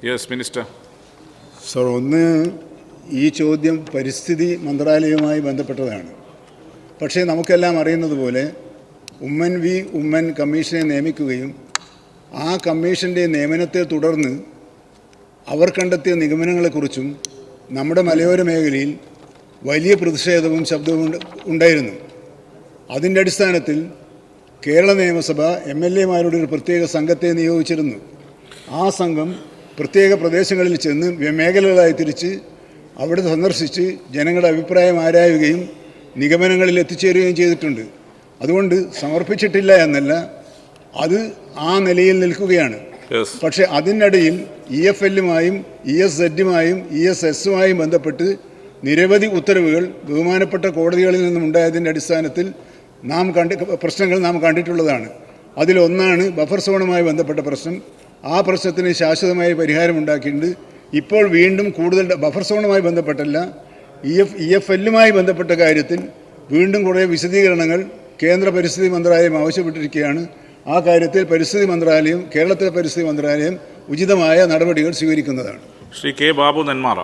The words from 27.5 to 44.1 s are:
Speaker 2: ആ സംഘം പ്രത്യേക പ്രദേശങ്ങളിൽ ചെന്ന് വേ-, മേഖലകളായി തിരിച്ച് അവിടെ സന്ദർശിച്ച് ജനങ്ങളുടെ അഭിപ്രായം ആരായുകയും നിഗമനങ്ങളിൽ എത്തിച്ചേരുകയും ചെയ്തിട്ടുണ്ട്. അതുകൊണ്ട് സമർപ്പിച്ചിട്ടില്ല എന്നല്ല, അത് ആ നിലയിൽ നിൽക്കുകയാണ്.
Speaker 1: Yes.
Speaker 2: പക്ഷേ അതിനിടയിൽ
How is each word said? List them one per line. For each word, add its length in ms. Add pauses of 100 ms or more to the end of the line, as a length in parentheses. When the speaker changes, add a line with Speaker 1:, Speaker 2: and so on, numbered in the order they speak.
Speaker 2:
ആ 20 (180)
സംഘം 300 (480)
പ്രത്യേക 340 (100)
പ്രദേശങ്ങളിൽ 520 (100)
ചെന്ന് 240 (120)
വേ-, 200
മേഖലകളായി 600
തിരിച്ച് 300 (720)
അവിടെ 200 (100)
സന്ദർശിച്ച് 520 (320)
ജനങ്ങളുടെ 380
അഭിപ്രായം 500
ആരായുകയും 560 (640)
നിഗമനങ്ങളിൽ 600
എത്തിച്ചേരുകയും 580
ചെയ്തിട്ടുണ്ട്. 440 (580)
അതുകൊണ്ട് 340 (240)
സമർപ്പിച്ചിട്ടില്ല 720 (140)
എന്നല്ല, 260 (920)
അത് 140 (500)
ആ 40 (140)
നിലയിൽ 380
നിൽക്കുകയാണ്. 540 (360)
Speaker 1:
Yes. 140 (140)
Speaker 2:
പക്ഷേ 220 (140)
അതിനിടയിൽ 580 (400)